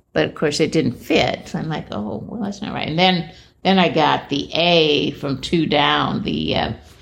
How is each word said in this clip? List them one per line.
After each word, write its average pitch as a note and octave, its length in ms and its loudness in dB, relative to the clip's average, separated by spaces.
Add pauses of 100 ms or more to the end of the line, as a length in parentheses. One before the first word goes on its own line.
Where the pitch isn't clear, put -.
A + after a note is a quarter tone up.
(120)
But D#3+ 140 2
of D#3 80 -8
course D3 260 0
it D3+ 120 2
didn't D3+ 260 2
fit. - 500 0
So E3 100 -6
I'm D#3 120 -6
like, - 200 -8
"Oh, G#3 380 -8
well, A#3 140 -10
that's G3+ 180 -8
not - 140 -8
right." - 120 -6
And D3+ 120 -4
then, F#3 340 2 (300)
then F#3+ 160 4
I E3+ 100 6
got C#3 400 2
the C#3+ 240 -4
A D#3 600 4
from C#3 280 -6
two E3 240 0
down. D3 600 0
The, D#2 300 -2
uh, - 180 0 (300)